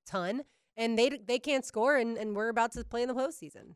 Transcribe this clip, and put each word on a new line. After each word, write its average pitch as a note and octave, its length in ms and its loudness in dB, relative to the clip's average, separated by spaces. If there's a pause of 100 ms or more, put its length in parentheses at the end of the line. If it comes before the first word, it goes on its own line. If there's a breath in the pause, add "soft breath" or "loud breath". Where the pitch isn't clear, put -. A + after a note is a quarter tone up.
ton, G3+ 360 -2 (340)
and A3+ 200 0
they, A#3+ 120 6
they A#3+ 280 -2
can't C4+ 280 0
score, C4 320 2
and, A#3 200 0
and G#3+ 160 -4
we're G#3 140 -2
about A#3 240 2
to A#3+ 140 -8
play A#3 160 -4
in B3 80 0
the B3+ 40 -2
postseason." A#3 640 -6